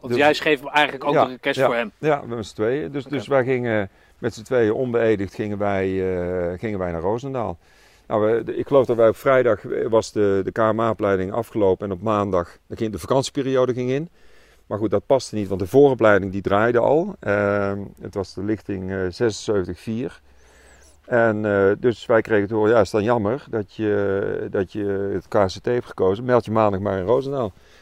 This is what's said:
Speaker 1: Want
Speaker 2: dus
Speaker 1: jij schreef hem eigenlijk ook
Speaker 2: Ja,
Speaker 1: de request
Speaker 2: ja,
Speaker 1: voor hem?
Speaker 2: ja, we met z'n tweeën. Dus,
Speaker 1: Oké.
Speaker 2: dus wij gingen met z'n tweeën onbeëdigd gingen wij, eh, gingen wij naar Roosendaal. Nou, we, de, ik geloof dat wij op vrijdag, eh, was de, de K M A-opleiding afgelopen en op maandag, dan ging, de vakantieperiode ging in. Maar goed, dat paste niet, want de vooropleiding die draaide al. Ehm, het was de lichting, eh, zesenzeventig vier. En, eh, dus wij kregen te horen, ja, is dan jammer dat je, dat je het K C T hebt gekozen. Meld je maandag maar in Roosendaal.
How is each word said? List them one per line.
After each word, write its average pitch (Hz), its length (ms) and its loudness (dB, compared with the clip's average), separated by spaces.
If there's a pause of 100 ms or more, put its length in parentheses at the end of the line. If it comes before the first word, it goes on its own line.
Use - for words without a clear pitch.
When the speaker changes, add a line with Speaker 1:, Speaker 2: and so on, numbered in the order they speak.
Speaker 1:
Want 123 120 -6
Speaker 2:
dus 127 100 2
Speaker 1:
jij 147 120 6
schreef 151 260 0
hem 143 80 -14
eigenlijk 139 360 0
ook 147 100 0
Speaker 2:
Ja, 131 100 4
Speaker 1:
de 123 60 -2
request 127 280 -4
Speaker 2:
ja, 131 80 2
Speaker 1:
voor 120 80 2
hem? 117 240 -2
Speaker 2:
ja, 143 280 0
we 117 80 -8
met 113 120 -8
z'n - 80 -20
tweeën. 139 380 -2
Dus, 139 120 -8
Speaker 1:
Oké. 147 100 -8
Speaker 2:
dus 123 120 -6
wij 135 180 2
gingen 120 440 0 (300)
met - 160 -6
z'n 113 80 -18
tweeën 113 300 2
onbeëdigd 113 640 0
gingen 104 240 -6
wij, 95 580 -2 (360)
eh, 90 60 -10
gingen 107 200 -6
wij 90 140 -4
naar 85 80 -6
Roosendaal. 113 580 -6 (480)
Nou, 107 140 -2
we, 113 240 2
de, - 120 -8
ik 120 100 -4
geloof 135 200 4
dat 117 100 0
wij 113 120 6
op 107 80 2
vrijdag, 127 520 2
eh, - 180 -2
was 110 260 0
de, 101 320 2
de 95 80 -4
K - 40 -10
M 110 240 2
A-opleiding 101 520 0
afgelopen 104 540 0
en 98 60 -6
op 90 100 -8
maandag, 101 640 -2
dan 98 100 -12
ging, 110 160 -4
de 95 60 -8
vakantieperiode 131 760 0
ging 123 160 -4
in. 143 180 -4 (580)
Maar 107 120 -6
goed, 107 120 -2
dat 101 160 0
paste - 280 0
niet, 104 140 -4
want 95 120 -4
de 98 60 -2
vooropleiding 110 680 6
die 98 100 -6
draaide 110 360 2
al. 143 420 2
Ehm, 101 580 0 (220)
het - 140 -14
was 98 200 -6
de 95 80 -10
lichting, 98 480 -6
eh, 95 100 -4
zesenzeventig 95 800 -2
vier. 117 400 -8 (840)
En, 113 400 2
eh, 101 340 4
dus 120 280 -2
wij 113 140 4
kregen 104 280 0
te 113 60 -6
horen, 107 180 2
ja, 117 80 6
is 95 100 2
dan 107 120 0
jammer 117 480 0
dat 107 240 -6
je, 101 760 -2
dat 98 220 -2
je 101 420 -4
het 90 140 -8
K 104 180 2
C 98 160 -8
T - 20 -20
hebt 123 220 -2
gekozen. 101 380 0
Meld 123 200 2
je 107 60 -10
maandag 107 300 2
maar 98 180 -2
in 92 80 -4
Roosendaal. 131 460 -2 (300)